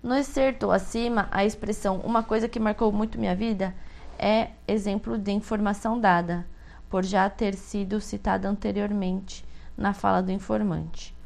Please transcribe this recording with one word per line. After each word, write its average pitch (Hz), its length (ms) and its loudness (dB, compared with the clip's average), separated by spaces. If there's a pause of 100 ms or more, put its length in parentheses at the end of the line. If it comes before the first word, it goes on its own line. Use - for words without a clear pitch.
No 247 140 0
excerto 269 560 2
acima, 220 600 2
a 196 120 2
expressão 208 540 0
"uma 226 260 0
coisa 220 240 2
que - 120 -4
marcou 214 320 2
muito 220 280 0
minha 190 160 2
vida" 196 400 -2 (420)
é 220 320 2 (180)
exemplo 208 500 0
de 202 140 -2
informação 208 680 0
dada, 175 460 4 (440)
por 185 140 2
já 190 260 4
ter 196 260 -2
sido 202 440 -4
citada 190 480 -2
anteriormente 202 1000 -2 (300)
na 196 180 0
fala 190 280 2
do 185 100 -2
informante. 190 840 -2 (100)